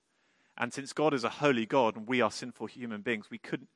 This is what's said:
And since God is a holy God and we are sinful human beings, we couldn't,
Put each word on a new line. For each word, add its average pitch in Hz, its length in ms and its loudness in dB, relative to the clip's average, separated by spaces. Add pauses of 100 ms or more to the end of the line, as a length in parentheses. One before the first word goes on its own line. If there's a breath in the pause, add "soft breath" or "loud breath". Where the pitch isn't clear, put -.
(580)
And 120 160 -2
since 139 200 -10
God 151 200 4
is 120 120 0
a 110 40 0
holy 127 360 2
God 117 320 4
and 107 100 -12
we 123 140 2
are 107 100 4
sinful 120 360 -10
human 113 340 -10
beings, 107 280 -4
we 117 80 -12
couldn't, 135 380 -8